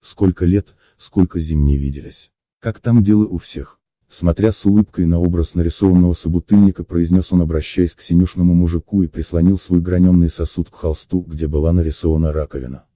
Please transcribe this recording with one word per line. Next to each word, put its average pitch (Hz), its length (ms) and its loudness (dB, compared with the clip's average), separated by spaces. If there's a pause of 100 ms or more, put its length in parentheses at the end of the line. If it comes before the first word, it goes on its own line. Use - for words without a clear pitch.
Сколько 92 420 -2
лет, 92 320 0 (220)
сколько 90 420 -2
зим 78 240 0
не 71 120 4
виделись. 69 540 -8 (300)
Как 113 180 -8
там 120 240 2
дела 104 240 2
у 87 120 -8
всех?» - 420 -14 (280)
Смотря 95 440 0
с - 120 -12
улыбкой 101 400 0
на 85 140 2
образ 87 380 -2
нарисованного 90 560 2
собутыльника, 90 720 0
произнёс 87 480 0
он, 92 80 4
обращаясь 82 520 -2
к - 100 -20
синюшному 90 520 0
мужику, 87 480 0
и 82 60 -2
прислонил 85 500 0
свой 90 220 0
гранёный 90 500 2
сосуд - 400 -8
к - 60 -20
холсту, 87 500 -6
где 80 220 -8
была 76 240 0
нарисована 80 600 0
раковина. 67 520 -8 (120)